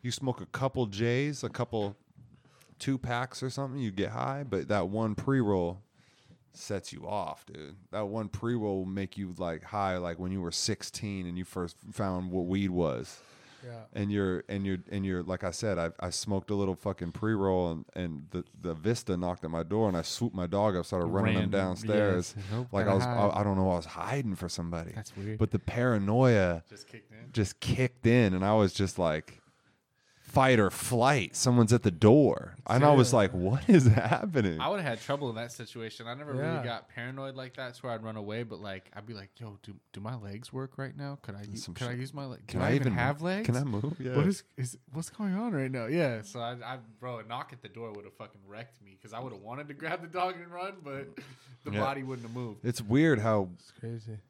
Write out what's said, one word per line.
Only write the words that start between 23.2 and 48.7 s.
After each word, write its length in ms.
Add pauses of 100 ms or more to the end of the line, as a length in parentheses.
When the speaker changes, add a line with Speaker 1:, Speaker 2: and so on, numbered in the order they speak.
Speaker 1:
I, 60
I 20
don't 140
know, 120
I 60
was 100
hiding 500
for 120
somebody. 480
Speaker 3:
That's 220
weird. 220
Speaker 1:
But 120
the 80
paranoia 1120
Speaker 3:
Just 180
kicked 240
in. 220
Speaker 1:
just 260
kicked 480
in 260
and 120
I 80
was 180
just 260
like, 440 (800)
fight 380
or 100
flight. 680
Someone's 380
at 80
the 80
door. 640 (120)
And 180
I 80
was 200
Speaker 2:
Yeah. 40
Speaker 1:
like, 160
"What 340
is 200
happening?" 760
Speaker 3:
I 80
would've 160
had 160
trouble 300
in 60
that 140
situation. 560
I 60
never 220
Speaker 2:
Yeah. 160
Speaker 3:
really 140
got 220
paranoid 460
like 220
that, 200
so 140
I'd 140
run 120
away. 280
But, 180
like, 320
I'd 140
be 80
like, 240
"Yo, 240
do, 100 (180)
do 100
my 120
legs 400
work 240
right 180
now? 280
Could 100
I 160
u-, 80
Speaker 1:
Some 160
Speaker 3:
could 140
I 60
Speaker 1:
shit. 80
Speaker 3:
use 120
my 120
le-, 200
Speaker 1:
Can 140
Speaker 3:
do 40
I 60
Speaker 1:
I 60
Speaker 3:
even 140
Speaker 1:
even 40
Speaker 3:
have 300
legs? 240
Speaker 1:
Can 100
I 60
move? 360
Yeah. 180
Speaker 3:
What 100
is, 160 (120)
is, 220 (160)
what's 160
going 240
on 180
right 200
now?" 160
Yeah. 340
So 180
I, 120 (120)
I, 140 (220)
bro, 180
a 60
knock 280
at 120
the 60
door 220
would've 220
fucking 340
wrecked 360